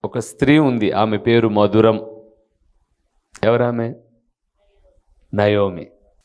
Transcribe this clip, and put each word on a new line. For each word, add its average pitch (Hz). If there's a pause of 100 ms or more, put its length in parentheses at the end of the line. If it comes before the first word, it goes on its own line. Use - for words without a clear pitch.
ఒక -
స్త్రీ 139
ఉంది, 120
ఆమె 107
పేరు 117
మధురం. 104 (1400)
ఎవరామె? 120 (1400)
నయోమి. 101 (380)